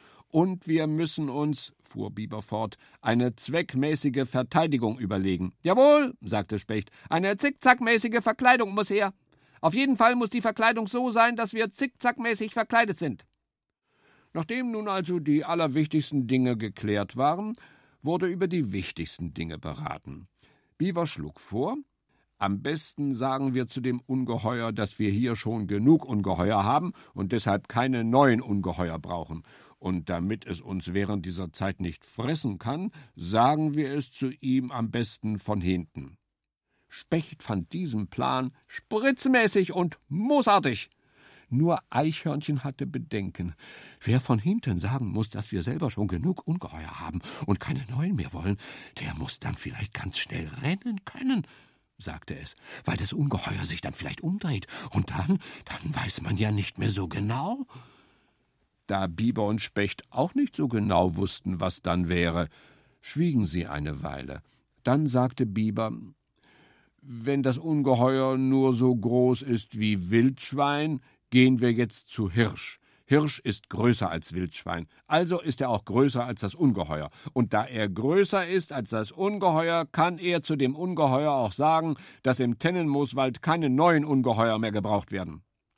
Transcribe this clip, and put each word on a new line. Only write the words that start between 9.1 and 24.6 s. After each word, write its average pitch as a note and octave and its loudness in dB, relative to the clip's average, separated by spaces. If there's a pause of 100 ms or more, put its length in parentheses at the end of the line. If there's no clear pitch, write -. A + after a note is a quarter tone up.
Auf D#3+ 2
jeden C4+ 4
Fall A#3+ 6
muss A#3 0
die A#3+ -2
Verkleidung A3+ 2
so B3 -2
sein, A#3 4
dass A3+ -4
wir A3+ 0
zickzackmäßig A#3 -2
verkleidet A3+ 2
sind." C3 -6 (1080)
Nachdem A#3 -4
nun G#3+ -4
also F3+ -2
die D3+ 2
allerwichtigsten D3+ 0
Dinge B2+ 4
geklärt G#2 -2
waren, F3 0 (480)
wurde E3+ 0
über F3+ -2
die D#3+ -2
wichtigsten E2+ -6
Dinge E2 -8
beraten. D2+ -10 (500)
Biber E3+ 0
schlug D2+ -10
vor: C3+ -4 (640)
"Am - -2
besten C#3+ -4
sagen C3 -2
wir B2+ 0
zu C3 -8
dem B2 -2
Ungeheuer, A#2 -2